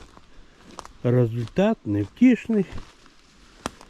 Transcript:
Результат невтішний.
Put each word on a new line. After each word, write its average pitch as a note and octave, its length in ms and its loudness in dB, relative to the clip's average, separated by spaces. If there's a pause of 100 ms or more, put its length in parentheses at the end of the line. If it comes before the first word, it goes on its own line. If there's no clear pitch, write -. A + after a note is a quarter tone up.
(1040)
Результат B2 840 0
невтішний. G#3 800 2 (1200)